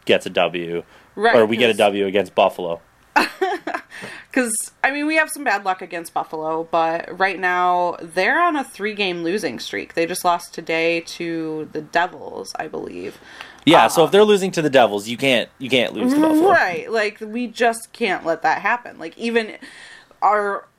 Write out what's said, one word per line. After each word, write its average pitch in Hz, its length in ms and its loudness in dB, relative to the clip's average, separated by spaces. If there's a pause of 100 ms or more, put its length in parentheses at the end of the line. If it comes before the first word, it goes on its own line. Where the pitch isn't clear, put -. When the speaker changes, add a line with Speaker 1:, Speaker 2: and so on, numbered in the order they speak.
Speaker 1:
gets 98 200 4
a 101 40 -10
W. 85 540 -2 (320)
Speaker 2:
Right, 220 200 2
Speaker 1:
Or 113 100 8
we 110 120 0
get 120 120 4
a 110 40 2
Speaker 2:
'cause 101 60 -10
Speaker 1:
W 101 280 2
against 95 280 0
Buffalo. 90 440 2 (360)
Speaker 2:
<laughs> 285 60 4 (1120)
'Cause, 240 400 -2 (120)
I 262 60 2
mean, 294 160 -4
we 311 100 -2
have 311 140 2
some 285 140 -12
bad 202 200 -2
luck 185 200 -2
against 170 300 -10
Buffalo, 160 580 -4
but 165 360 0 (120)
right 190 200 0
now 180 600 0
they're 196 400 0
on 339 140 2
a 269 80 -2
three-game 196 600 -4
losing 170 360 -4
streak. - 340 -8
They 165 140 0
just 175 180 -6
lost 175 300 0
today 165 460 -2
to 160 720 -8
the 156 100 -8
Devils, 151 760 -4
I 82 100 -8
believe. 87 520 -10 (460)
Speaker 1:
Yeah, 143 220 8
so 165 160 2
if - 40 4
Speaker 2:
Um, 139 40 -12
Speaker 1:
they're 202 120 8
losing 202 300 4
to 170 100 -2
the 147 80 0
Devils, 107 360 4
you 117 100 -6
can't, 120 320 2 (100)
you 127 100 -10
can't 113 240 2
lose 247 220 0
to 294 40 2
Buffalo. 311 300 4
Speaker 2:
Right, 190 420 0
like, 214 300 -2
we 220 240 -6
just 226 480 -2
can't 190 320 -4
let 160 160 -2
that 160 220 0
happen. 220 340 -4
Like, 165 220 -14
even 226 340 -2 (680)
our, 202 440 0 (120)